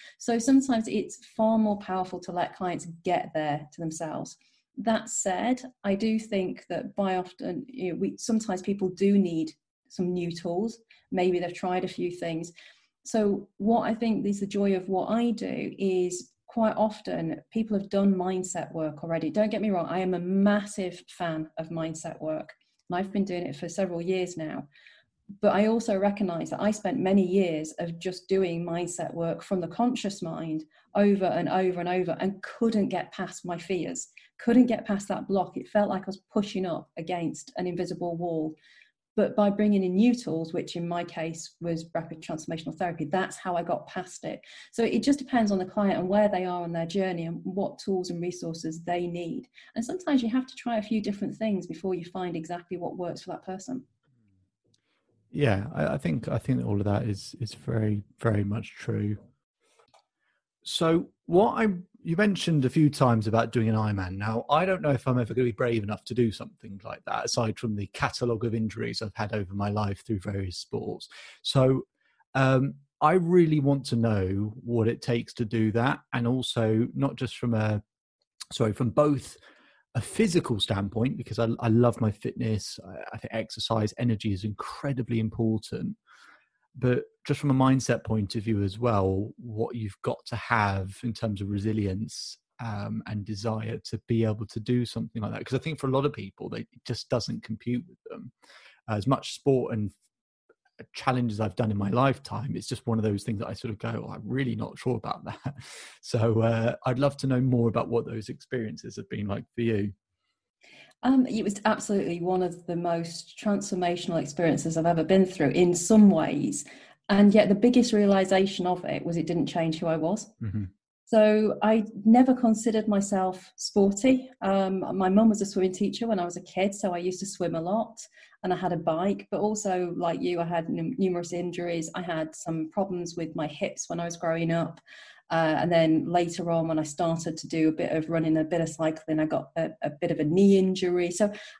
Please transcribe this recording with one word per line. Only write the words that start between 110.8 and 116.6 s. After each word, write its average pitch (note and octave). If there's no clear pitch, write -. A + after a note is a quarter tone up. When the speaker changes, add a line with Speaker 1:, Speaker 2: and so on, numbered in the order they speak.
Speaker 1:
Um, B3+
it A3
was G3+
absolutely G3
one F#3
of F3
the E3+
most E3+
transformational F3+
experiences E3
I've D#3+
ever E3+
been F#3+
through D#3+
in F3
some G#3
ways. -